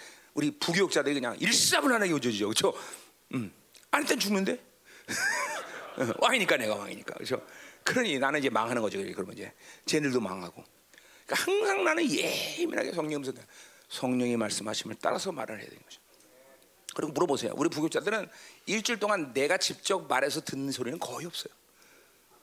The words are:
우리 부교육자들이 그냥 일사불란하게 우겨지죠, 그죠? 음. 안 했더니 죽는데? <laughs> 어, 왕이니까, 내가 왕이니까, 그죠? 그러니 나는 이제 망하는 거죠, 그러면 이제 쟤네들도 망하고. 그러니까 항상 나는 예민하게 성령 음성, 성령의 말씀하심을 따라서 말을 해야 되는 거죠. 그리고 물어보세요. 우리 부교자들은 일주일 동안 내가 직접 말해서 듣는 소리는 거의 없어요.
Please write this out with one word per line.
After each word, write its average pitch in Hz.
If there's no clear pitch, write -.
우리 147
부교육자들이 165
그냥 123
일사불란하게 226
우겨지죠, 113
그죠? -
음. 113
안 294
했더니 277
죽는데? 196
<laughs> -
어, 127
왕이니까, 208
내가 107
왕이니까, 98
그죠? 123
그러니 196
나는 139
이제 135
망하는 117
거죠, 101
그러면 92
이제 95
쟤네들도 143
망하고. 92
그러니까 -
항상 392
나는 320
예민하게 -
성령 151
음성, 131
성령의 123
말씀하심을 110
따라서 -
말을 110
해야 -
되는 -
거죠. -
그리고 156
물어보세요. 175
우리 151
부교자들은 165
일주일 208
동안 196
내가 147
직접 180
말해서 139
듣는 135
소리는 123
거의 127
없어요. -